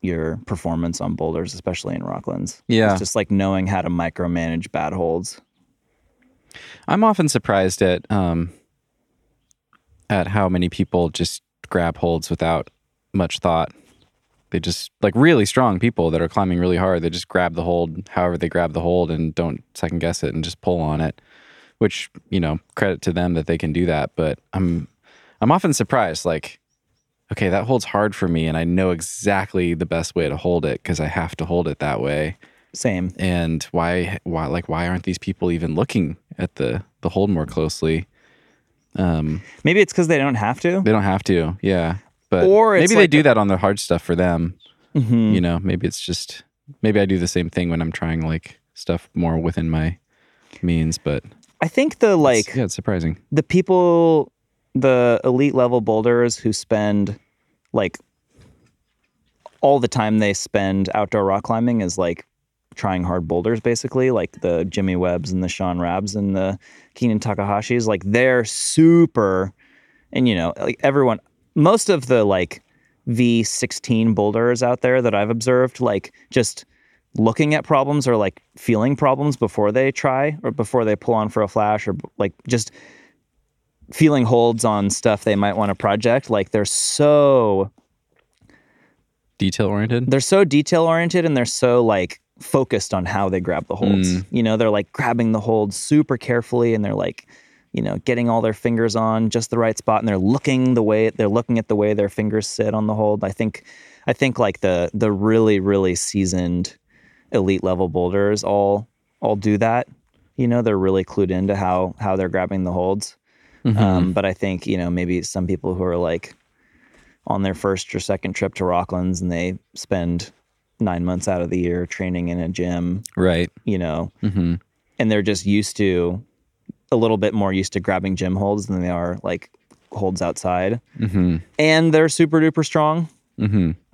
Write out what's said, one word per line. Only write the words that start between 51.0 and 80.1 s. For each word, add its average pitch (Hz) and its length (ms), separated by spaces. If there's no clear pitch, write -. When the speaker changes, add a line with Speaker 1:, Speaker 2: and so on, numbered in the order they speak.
Speaker 1:
I 170 60
think 277 320
the, 214 120
Speaker 2:
it's, 180 80
Speaker 1:
like, 127 340
Speaker 2:
yeah, 127 100
it's 87 100
surprising. 85 420
Speaker 1:
the 147 100
people, 175 880
the 123 500
elite 131 300
level 123 260
boulders 113 560
who 110 160
spend, 104 640
like, 98 240
all 139 180
the 120 80
time 107 300
they 104 160
spend 95 600
outdoor 104 300
rock 98 200
climbing 117 360
is, 90 160
like, 85 300
trying 92 300
hard 90 220
boulders, 92 340
basically, 127 500
like 98 220
the 85 240
Jimmy 92 300
Webbs 90 360
and 92 100
the 90 60
Sean 90 320
Rabbs 95 340
and 101 220
the 95 220
Keenan 113 260
Takahashis, 104 640
like, 107 180
they're 123 400
super, 113 1080
and, 127 160
you 110 60
know, 85 240
like, - 240
everyone, 135 380
most 190 340
of 147 160
the, 123 180
like, 92 380
V 117 340
sixteen 113 720
boulders 113 480
out 123 200
there 127 200
that 117 120
I've 104 160
observed, 123 500
like, 107 320
just - 340
looking 110 380
at 147 100
problems 139 420
or, 120 100
like, 101 260
feeling 117 380
problems 135 420
before 107 360
they 131 180
try 143 540